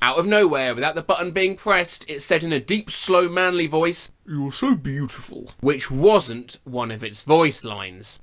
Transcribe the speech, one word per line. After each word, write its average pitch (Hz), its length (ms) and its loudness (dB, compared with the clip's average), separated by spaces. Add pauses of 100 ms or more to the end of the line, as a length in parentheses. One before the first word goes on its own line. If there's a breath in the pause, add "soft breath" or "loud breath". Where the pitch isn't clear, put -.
Out 127 200 0
of 170 80 2
nowhere, 151 480 4
without 143 180 -2
the 160 80 -6
button 175 300 -2
being 190 240 0
pressed, 185 520 -2
it 143 140 -10
said 165 220 0
in 165 100 -2
a 147 60 2
deep, 208 320 -4
slow, 185 360 2
manly 180 380 0
voice, 160 460 -2 (160)
You're 143 240 -4
so 262 240 2
beautiful, 139 760 -8 (100)
which 135 300 0
wasn't 131 760 2
one 123 260 -6
of 110 120 -8
its 107 200 -10
voice 156 400 4
lines. 98 600 -12